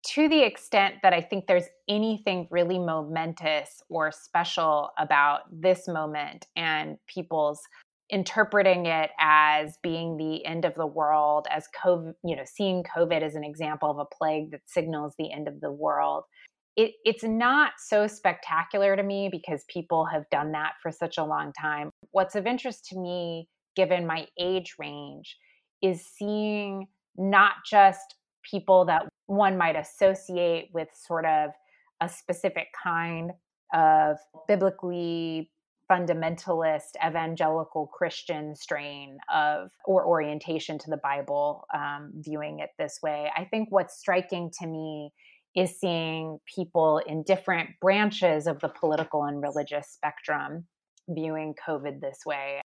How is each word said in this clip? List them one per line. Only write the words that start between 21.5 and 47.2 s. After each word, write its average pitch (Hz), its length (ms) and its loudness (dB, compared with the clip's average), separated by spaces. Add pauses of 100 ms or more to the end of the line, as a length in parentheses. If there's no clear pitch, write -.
time. 151 360 -6 (220)
What's 190 240 0
of 196 100 -2
interest 247 440 -6
to 185 100 -10
me, 175 480 -6 (280)
given 180 300 2
my 160 220 -4 (100)
age 180 400 -2
range, 147 600 -14 (440)
is 185 240 -2
seeing 208 840 -6 (300)
not 196 360 6 (120)
just 196 500 6 (280)
people 185 420 4
that 165 220 2 (200)
one 196 300 2
might 165 200 2
associate 175 960 0
with 160 200 -6
sort 165 320 -4
of 151 260 2 (500)
a 170 80 -2
specific 175 580 -6 (160)
kind 170 480 -4 (420)
of 156 440 6 (300)
biblically 175 1040 -2 (400)
fundamentalist 165 1080 -2 (100)
evangelical 160 840 -2
Christian 151 680 -6
strain 143 640 -10 (160)
of, 151 360 0 (160)
or 185 200 4
orientation 156 760 -2
to - 100 -14
the 151 80 -4
Bible, 143 680 -2 (100)
um, 147 420 -8
viewing 151 440 -10
it 151 180 -10
this 151 260 -6
way. 151 340 -4
I 180 80 -4
think 220 240 -4
what's 190 280 2
striking 180 600 -2
to 170 80 -10
me 156 460 -10 (420)
is 180 240 0
seeing 160 600 -4 (140)
people 160 520 2
in 156 180 -6